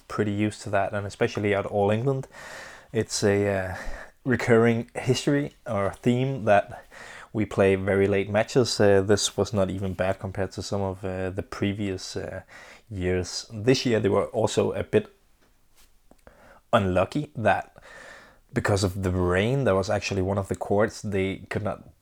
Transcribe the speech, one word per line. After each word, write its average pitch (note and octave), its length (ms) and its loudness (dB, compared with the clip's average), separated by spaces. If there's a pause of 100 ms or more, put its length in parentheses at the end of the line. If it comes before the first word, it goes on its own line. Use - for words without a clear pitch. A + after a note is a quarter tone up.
pretty G#2+ 240 -2
used G#2 320 -2
to G2+ 80 -10
that, G2 220 0
and G2+ 120 -4
especially G#2 480 -2
at G2 140 0
All G2+ 240 0
England, C3+ 380 -2 (640)
it's A2 320 -2
a, G2+ 240 4
uh, F#2+ 260 -2 (500)
recurring A#2 680 2
history - 600 0 (120)
or G2+ 340 -2
theme B2 440 0
that - 420 2 (460)
we G#2+ 120 0
play G2 300 4
very G2 320 2
late G2 240 0
matches. A2 480 2
Uh, G2+ 220 6
this G2 360 2
was G2+ 160 0
not G2 160 2
even F#2 260 -4
bad F#2 260 -2
compared F#2+ 320 -6
to G2 100 -10
some G2+ 180 -4
of, F#2+ 240 -6
uh, F#2 260 -4
the G2 120 -6
previous, G2+ 720 -4
uh, F#2+ 280 -8 (480)
years. F2+ 600 -2
This A#2 360 0
year A2+ 120 2
they G2+ 120 2
were G2+ 160 2
also G#2 460 0
a G2+ 120 -4
bit - 240 0 (1600)
unlucky G2 640 2
that G#2 400 0 (800)
because G#2 320 2
of F#2+ 180 -2
the F#2 80 0
rain, F#2 540 2
there G2 100 4
was F#2+ 140 0
actually G2+ 320 -2
one F#2+ 160 0
of F#2+ 120 -4
the F#2+ 60 -2
courts G2+ 460 0
they G2 480 -4
could - 140 -4
not G2+ 260 -8 (140)